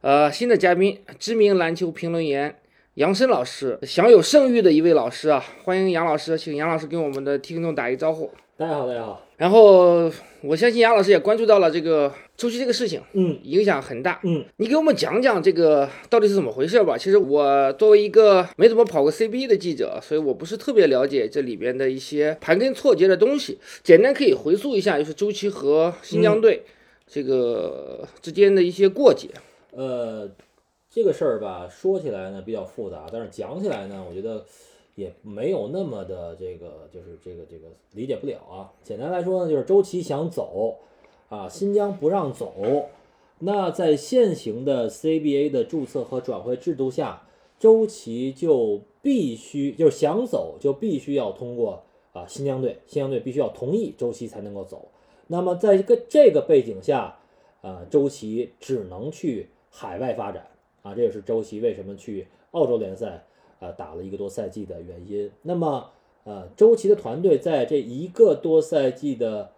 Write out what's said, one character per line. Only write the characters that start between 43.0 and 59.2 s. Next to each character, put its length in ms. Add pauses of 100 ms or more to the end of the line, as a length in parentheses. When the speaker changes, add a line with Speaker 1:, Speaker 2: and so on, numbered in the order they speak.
Speaker 2:
那 300
在 280
现 360
行 300
的 240
C 320
B 180
A 120
的 160
注 200
册 200
和 160
转 200
会 140
制 180
度 160
下， 340 (360)
周 260
琦 460
就 480 (220)
必 340
须， 380
就 160
是 80
想 280
走 320
就 140
必 260
须 180
要 180
通 240
过， 260 (300)
啊， 120
新 200
疆 160
队， 160 (100)
新 160
疆 60
队 100
必 140
须 60
要 100
同 260
意 220
周 160
琦 120
才 140
能 140
够 100
走。 240 (400)
那 140
么 140
在 200
一 80
个， 140 (100)
这 220
个 100
背 240
景 180
下， 360 (420)
呃， 300
周 180
琦 540
只 240
能 260
去 380 (200)